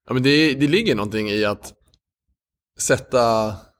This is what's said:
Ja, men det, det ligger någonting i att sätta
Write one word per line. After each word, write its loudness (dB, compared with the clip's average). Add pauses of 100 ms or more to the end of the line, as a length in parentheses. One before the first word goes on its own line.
Ja, -6
men 0
det, 4
det 0
ligger 0
någonting -4
i 0
att -6 (1080)
sätta 0 (260)